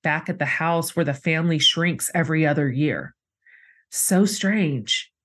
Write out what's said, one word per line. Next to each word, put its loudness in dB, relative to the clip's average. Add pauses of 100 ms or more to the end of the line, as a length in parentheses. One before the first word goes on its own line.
back -2
at -4
the -2
house -2
where 2
the -2
family 0
shrinks 0
every 2
other 2
year. -2 (760)
So 2
strange. -2 (140)